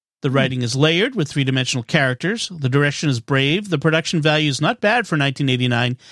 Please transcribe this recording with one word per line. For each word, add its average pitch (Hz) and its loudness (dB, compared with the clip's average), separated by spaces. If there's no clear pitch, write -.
The 135 2
writing 127 0
is 120 -2
layered 165 2
with 170 -2
three-dimensional 131 -2
characters. 160 0
The 151 -4
direction 143 0
is 123 0
brave. 143 0
The 170 0
production 160 0
value 151 2
is 131 -4
not 196 0
bad 214 2
for - -2
nineteen 139 0
eighty-nine, 123 0